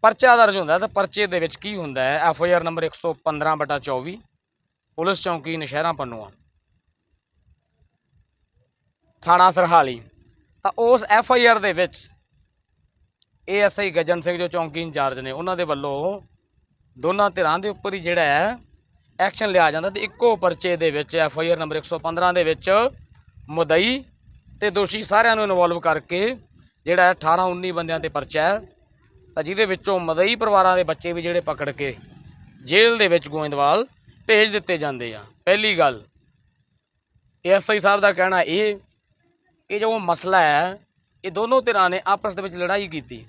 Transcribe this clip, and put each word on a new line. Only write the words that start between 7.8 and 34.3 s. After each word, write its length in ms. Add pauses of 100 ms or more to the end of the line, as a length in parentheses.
ਥਾਣਾ 280
ਸਰਹਾਲੀ। 500 (640)
ਤਾਂ 120
ਉਸ 260
ਐਫ 280
ਆਈ 140
ਆਰ 140
ਦੇ 140
ਵਿੱਚ 360 (1400)
ਏ 120
ਐਸ 200
ਆਈ 120
ਗੱਜਣ 300
ਸਿੰਘ 160
ਜੋ 100
ਚੌਂਕੀ 340
ਇੰਚਾਰਜ 380
ਨੇ 120
ਉਹਨਾਂ 260
ਦੇ 60
ਵੱਲੋਂ 580 (760)
ਦੋਨਾਂ 340
ਧਿਰਾਂ 280
ਦੇ 100
ਉੱਪਰ 240
ਹੀ 60
ਜਿਹੜਾ 220
ਹੈ 360 (640)
ਐਕਸ਼ਨ 300
ਲਿਆ 220
ਜਾਂਦਾ 180
ਤੇ 120
ਇੱਕੋ 340
ਪਰਚੇ 420
ਦੇ 140
ਵਿੱਚ 240
ਐਫ 240
ਆਈ 100
ਆਰ 80
ਨੰਬਰ 180
ਇੱਕ 100
ਸੌ 140
ਪੰਦਰਾਂ 340
ਦੇ 100
ਵਿੱਚ 260 (800)
ਮੁਦਈ 540 (580)
ਤੇ 80
ਦੋਸ਼ੀ 320
ਸਾਰਿਆਂ 340
ਨੂੰ 80
ਇਨਵੋਲਵ 360
ਕਰਕੇ 560 (500)
ਜਿਹੜਾ 180
ਹੈ 80
ਅਠਾਰਾਂ 340
ਉੱਨੀ 260
ਬੰਦਿਆਂ 280
'ਤੇ 100
ਪਰਚਾ 360
ਹੈ, 140 (760)
ਤਾਂ 80
ਜਿਹਦੇ 220
ਵਿੱਚੋਂ 340
ਮੁਦਈ 360
ਪਰਿਵਾਰਾਂ 420
ਦੇ 60
ਬੱਚੇ 300
ਵੀ 80
ਜਿਹੜੇ 200
ਪਕੜ 280
ਕੇ 260 (680)
ਜੇਲ੍ਹ 320
ਦੇ 100
ਵਿੱਚ 200
ਗੋਇੰਦਵਾਲ 580 (420)
ਭੇਜ 240